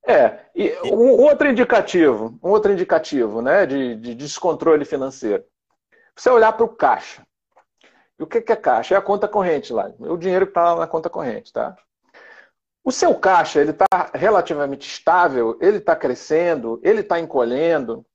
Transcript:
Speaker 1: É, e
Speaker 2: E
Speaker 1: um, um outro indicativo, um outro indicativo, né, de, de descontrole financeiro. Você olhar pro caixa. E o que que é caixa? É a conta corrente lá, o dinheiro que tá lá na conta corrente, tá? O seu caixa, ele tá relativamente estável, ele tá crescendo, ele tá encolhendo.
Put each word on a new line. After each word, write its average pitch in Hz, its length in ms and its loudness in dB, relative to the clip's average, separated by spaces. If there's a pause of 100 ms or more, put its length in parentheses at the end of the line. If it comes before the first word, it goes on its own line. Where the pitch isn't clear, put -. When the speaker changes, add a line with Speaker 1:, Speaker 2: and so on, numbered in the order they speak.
Speaker 1:
É, 214 360 2 (140)
e 415 300 -2
Speaker 2:
E 392 80 -4
Speaker 1:
um, 233 280 4
um - 20 8
outro 294 260 4
indicativo, 170 920 0
um 175 80 -2
outro 208 220 2
indicativo, 151 680 -2
né, 160 260 2
de, 131 300 -4
de 117 180 -12
descontrole 151 680 -2
financeiro. 131 600 -6 (720)
Você - 120 0
olhar 220 240 6
pro 226 160 0
caixa. - 540 -2 (960)
E 151 40 -10
o 156 40 -8
que 233 140 -2
que 226 120 -2
é - 40 2
caixa? 127 380 0
É 196 40 4
a 190 40 0
conta 202 260 -2
corrente 180 440 -2
lá, 104 260 -4
o 156 180 -6
dinheiro 185 300 0
que 196 60 -18
tá 170 220 2
lá 170 60 -4
na 165 60 -4
conta 165 220 -6
corrente, - 440 -10
tá? - 240 -8 (1080)
O 262 60 -2
seu 320 240 0
caixa, 170 460 2
ele 151 120 0
tá 190 140 2 (260)
relativamente 156 760 -2
estável, 135 720 0
ele 196 180 2
tá - 160 0
crescendo, 135 880 -2
ele 202 200 2
tá 170 180 -4
encolhendo. 135 840 -2 (100)